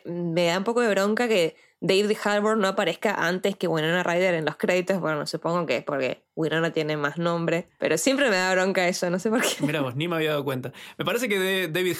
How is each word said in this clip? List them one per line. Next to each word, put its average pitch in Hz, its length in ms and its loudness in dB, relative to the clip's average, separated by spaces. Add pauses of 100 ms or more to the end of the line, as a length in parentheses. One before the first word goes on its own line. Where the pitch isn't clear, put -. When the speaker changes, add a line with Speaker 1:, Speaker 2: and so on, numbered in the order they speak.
Speaker 1:
me 175 420 0
da 170 120 2
un 196 60 -2
poco 233 180 0
de 226 80 4
bronca 208 360 2
que 180 300 2 (240)
David 202 420 4
Harbour 208 360 2
no 190 100 2
aparezca 196 460 0
antes 185 420 0
que 185 120 -2
Winona 160 340 2
Ryder 175 320 2
en 160 100 -2
los 147 120 -8
créditos. 185 440 0
Bueno, 151 260 -2
supongo 170 380 -2
que 131 140 -2
es 143 60 -10
porque 135 400 -4 (100)
Winona 160 380 -2
tiene 151 260 -2
más 143 200 -4
nombre, 170 500 -2 (100)
pero - 180 0
siempre 269 340 2
me 190 60 2
da 185 160 2
bronca 185 360 2
eso, 185 220 -2
no 180 80 0
sé 220 120 -2
por 233 100 2
qué. - 240 -2
Speaker 2:
Mirá 151 160 0
vos, 127 160 -4
ni 160 120 -2
me 170 80 -2
había 156 140 0
dado 147 140 0
cuenta. 127 280 -4 (260)
Me 151 60 -4
parece 233 240 0
que 202 100 0
de-, 190 300 0
David 180 320 0